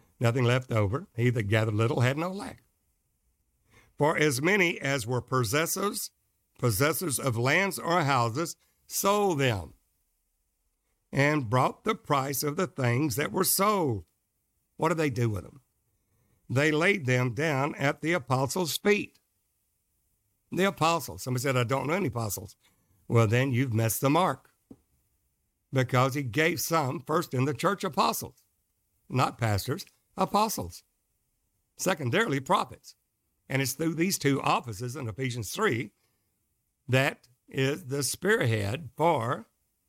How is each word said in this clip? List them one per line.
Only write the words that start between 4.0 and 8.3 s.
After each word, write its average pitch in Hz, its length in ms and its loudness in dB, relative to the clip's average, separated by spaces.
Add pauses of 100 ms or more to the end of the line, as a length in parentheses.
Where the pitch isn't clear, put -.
as 147 260 2
many 180 380 2
as 139 260 -2
were 123 160 -2
possessors, 160 880 -2 (480)
possessors 135 600 0
of 123 180 -2
lands 156 420 0
or 170 260 2
houses, 135 520 0 (300)